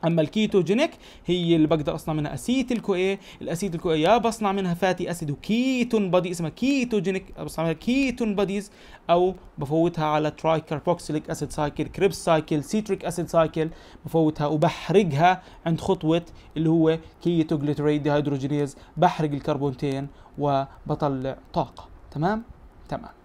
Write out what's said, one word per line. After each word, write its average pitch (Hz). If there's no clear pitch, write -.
اما 165
الكيتوجينيك 208
هي 175
اللي 156
بقدر 160
اصنع 160
منها 147
اسيتيل 240
كو 196
ايه، 190
الاسيتيل 165
كو 175
ايه 156
يا 202
بصنع 220
منها 190
فاتي 180
اسيد 170
وكيتون 233
بادي 175
اسمها 170
كيتوجينيك، 220
بصنع 160
منها 165
كيتون 247
باديز، 202
او 180
بفوتها 160
على 151
تراي 160
كاربوكسيليك 156
اسيد 151
سايكل، 151
كريبس -
سايكل، 156
سيتريك 208
اسيد 170
سايكل، 160
بفوتها 156
وبحرقها 165
عند 165
خطوه 175
اللي 160
هو 160
كيتوجليتريد 151
ديهيدروجينيز، 143
بحرق 156
الكربونتين 139
وبطلع 139
طاقه. -
تمام؟ 196
تمام. 127